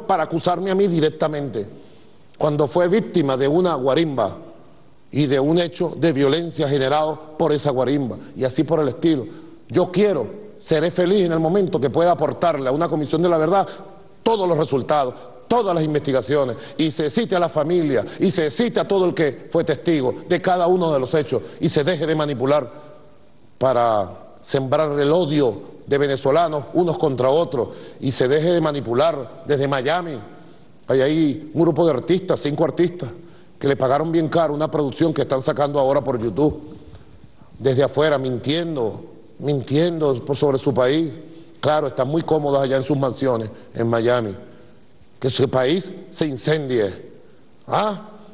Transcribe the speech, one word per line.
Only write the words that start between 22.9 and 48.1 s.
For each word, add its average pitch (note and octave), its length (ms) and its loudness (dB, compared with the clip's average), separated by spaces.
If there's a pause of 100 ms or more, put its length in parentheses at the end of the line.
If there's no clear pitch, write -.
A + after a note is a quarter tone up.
para A#2 840 0
sembrar C#3+ 580 0
el C#3+ 120 2
odio D3 640 0 (120)
de C#3 100 0
venezolanos C#3+ 760 0
unos E3 240 0
contra C3 320 0
otros, D3 400 0 (300)
y - 120 -2
se B2+ 160 0
deje D#3 240 2
de E3+ 80 2
manipular C#3+ 840 -2
desde C#3 220 0
Miami. C#3+ 500 -2 (720)
Hay B2+ 140 4
ahí D3 520 0
un D#3+ 80 2
grupo E3 240 4
de D#3+ 60 4
artistas, E3 500 0
cinco D3+ 240 0
artistas, C#3 460 -2 (480)
que - 80 -2
le C#3 100 2
pagaron C#3+ 340 0
bien E3 160 2
caro D#3 260 2
una D3+ 160 -2
producción D#3 440 0
que - 80 -2
están C3 200 0
sacando D3 380 0
ahora C#3 240 4
por B2 160 -2
YouTube, - 560 -2 (840)
desde C3+ 260 2
afuera, D3 340 2
mintiendo, C3 880 -4 (340)
mintiendo D3 840 0
por C#3+ 100 -2
sobre C#3 220 2
su C3+ 160 0
país. C3+ 400 2 (480)
Claro, D3 260 2
están B2+ 200 -2
muy D#3+ 160 0
cómodos C#3+ 380 2
allá C3 160 0
en C3 60 0
sus C#3+ 140 0
mansiones, A#2+ 520 0 (240)
en A#2 140 -2
Miami. A#2 480 2 (840)
Que C3+ 100 -2
su A#2+ 200 0
país C3 400 0 (220)
se D#3+ 160 -2
incendie, B2+ 840 -2 (540)
¿ah? G3 440 -2 (240)